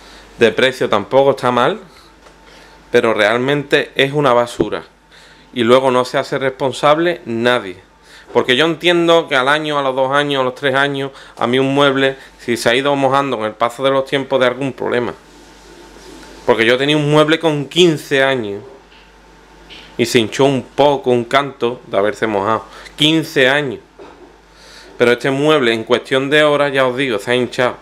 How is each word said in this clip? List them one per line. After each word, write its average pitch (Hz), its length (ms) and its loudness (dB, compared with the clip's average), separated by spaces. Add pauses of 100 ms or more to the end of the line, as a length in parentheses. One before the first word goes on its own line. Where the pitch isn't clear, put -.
(400)
de 113 100 4
precio 123 380 0
tampoco 131 420 2
está 123 220 -2
mal, 135 260 0 (1120)
pero 117 240 2
realmente 135 800 0
es 139 180 0
una 143 200 2
basura. 110 500 -2 (720)
Y 120 100 -4
luego 127 300 4
no 123 120 2
se 143 140 -6
hace 135 200 -6
responsable 147 880 -2
nadie. 113 500 -2 (560)
Porque 120 240 2
yo 139 80 2
entiendo 165 640 2
que 143 80 0
al 131 120 2
año, 151 300 0
a 143 40 -2
los 131 120 -2
dos 131 180 -2
años, 143 280 0
a 131 40 0
los 127 100 -4
tres 135 200 -2
años, 139 380 -2 (240)
a 117 100 -2
mí 120 120 2
un 135 160 0
mueble, 135 420 2 (240)
si 120 160 -4
se 117 140 0
ha 117 40 2
ido 139 220 0
mojando 135 400 0
con 107 100 -4
el 107 60 -4
paso 120 320 -4
de 135 60 2
los 135 160 0
tiempos, 135 340 -2
de 127 60 2
algún 123 260 -4
problema. 107 420 -4 (1300)
Porque 113 180 2
yo 123 140 4
tenía 143 180 0
un 147 140 0
mueble 151 280 4
con 151 280 -2
quince 151 580 2
años 110 380 -4 (1400)
y 123 80 2
se - 120 0
hinchó 113 280 0
un 135 160 0
poco, 135 480 0
un 120 140 0
canto 127 600 -4
de - 120 -2
haberse 104 280 -2
mojado. 104 380 -2 (320)
Quince 151 540 0
años. 135 300 -4 (1160)
Pero 120 160 2
este 120 180 -2
mueble 139 440 2
en 110 100 -6
cuestión 131 460 -2
de 151 120 4
horas, 143 300 2
ya 131 140 2
os 123 100 -2
digo, 127 220 -2
se 110 120 -6
ha 120 40 2
hinchado. 123 480 -2